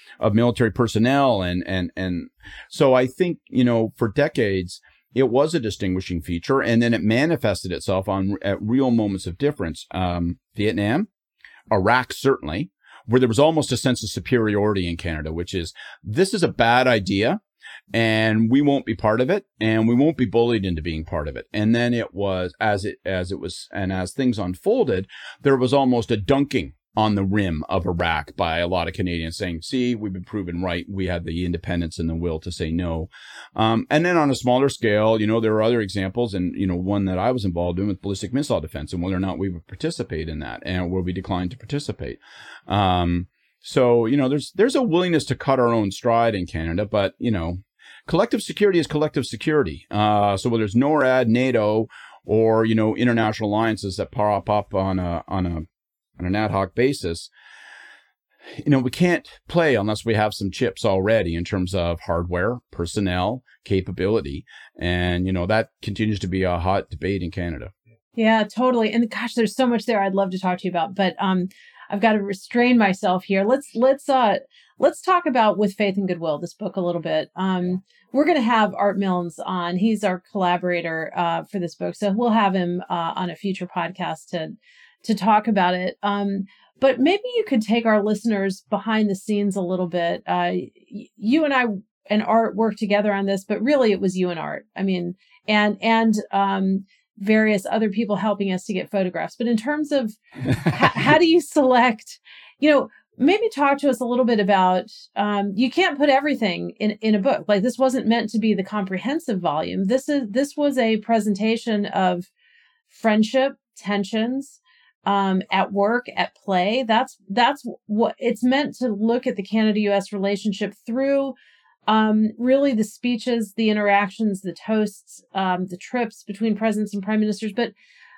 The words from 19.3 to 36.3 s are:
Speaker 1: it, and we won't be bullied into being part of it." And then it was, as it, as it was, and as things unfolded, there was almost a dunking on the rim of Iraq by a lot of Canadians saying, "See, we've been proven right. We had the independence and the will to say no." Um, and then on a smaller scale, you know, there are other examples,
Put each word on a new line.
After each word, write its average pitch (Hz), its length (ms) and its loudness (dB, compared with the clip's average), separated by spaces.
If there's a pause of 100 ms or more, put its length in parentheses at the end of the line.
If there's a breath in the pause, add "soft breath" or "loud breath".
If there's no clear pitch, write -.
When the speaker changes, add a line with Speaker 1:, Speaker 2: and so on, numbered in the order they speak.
Speaker 1:
it, 196 160 -2 (120)
and 113 300 2
we 120 60 4
won't 147 240 4
be 127 80 2
bullied 113 400 2
into 85 160 -2
being 80 240 -6
part 76 200 -4
of 69 100 -8
it." 53 160 -12
And 107 220 2
then 120 200 0
it 113 180 -4
was, 92 480 -2
as 104 240 0
it, - 220 -8
as 92 260 -4
it 90 80 -6
was, - 320 -12
and 95 200 -4
as 92 200 -4
things 127 260 0
unfolded, 98 680 -2 (340 loud breath)
there 135 160 4
was 123 160 2
almost 127 380 2
a 113 80 2
dunking 135 560 0 (220)
on 110 180 4
the 98 100 2
rim 95 440 0
of 87 180 -2
Iraq 85 480 -2
by 82 240 -2
a 87 80 0
lot 87 220 -2
of 82 60 -8
Canadians 85 420 -4
saying, 85 260 -6
"See, 123 320 -2
we've 104 180 -6
been 92 120 -8
proven 87 380 -6
right. 90 280 -4
We 95 160 -4
had 87 180 -4
the 82 200 -4
independence 87 540 -4
and 82 120 -2
the 80 60 -4
will 82 240 -4
to 90 100 -10
say 80 220 -6
no." 82 360 -4 (460 loud breath)
Um, 110 340 0
and 156 160 2
then 175 120 2
on 151 140 2
a 127 40 0
smaller 127 340 2
scale, 110 520 2
you 107 60 0
know, 113 120 2
there 110 160 2
are 110 80 2
other 117 180 2
examples, 98 540 -4